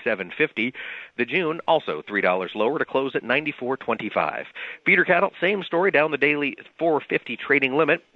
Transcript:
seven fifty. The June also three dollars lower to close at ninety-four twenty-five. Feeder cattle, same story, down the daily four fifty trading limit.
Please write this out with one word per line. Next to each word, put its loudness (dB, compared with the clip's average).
seven -2
fifty. -2
The 0
June -2
also 0
three -2
dollars 2
lower 2
to -2
close -2
at -4
ninety-four -2
twenty-five. -4
Feeder 6
cattle, 4
same 0
story, 2
down 4
the -2
daily -2
four 2
fifty -4
trading 2
limit. 2